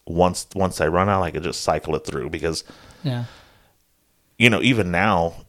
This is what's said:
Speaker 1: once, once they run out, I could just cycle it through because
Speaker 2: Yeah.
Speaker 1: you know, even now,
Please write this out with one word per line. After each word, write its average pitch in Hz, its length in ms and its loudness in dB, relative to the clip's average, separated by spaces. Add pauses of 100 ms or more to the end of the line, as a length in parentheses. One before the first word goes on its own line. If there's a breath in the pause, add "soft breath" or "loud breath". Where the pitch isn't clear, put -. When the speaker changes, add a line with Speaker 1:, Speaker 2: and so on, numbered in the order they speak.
Speaker 1:
once, 90 480 0
once 95 240 -2
they 78 100 2
run 90 200 2
out, 95 120 2
I 87 80 -2
could 78 140 -8
just 80 180 -6
cycle 78 340 -2
it 76 120 -4
through 71 240 -8
because 82 320 -4 (400 loud breath)
Speaker 2:
Yeah. 123 220 -4 (1120 soft breath)
Speaker 1:
you 117 100 8
know, 107 120 2
even 110 280 2
now, 87 440 2 (160)